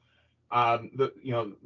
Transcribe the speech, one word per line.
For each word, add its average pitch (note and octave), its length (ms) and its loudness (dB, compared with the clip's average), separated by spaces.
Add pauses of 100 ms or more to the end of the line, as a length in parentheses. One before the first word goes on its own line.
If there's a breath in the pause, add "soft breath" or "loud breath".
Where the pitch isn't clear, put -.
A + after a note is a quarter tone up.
(500)
um, A#2 460 2
the, B2+ 160 0 (100)
you C3+ 80 -8
know, A2+ 220 -2 (140)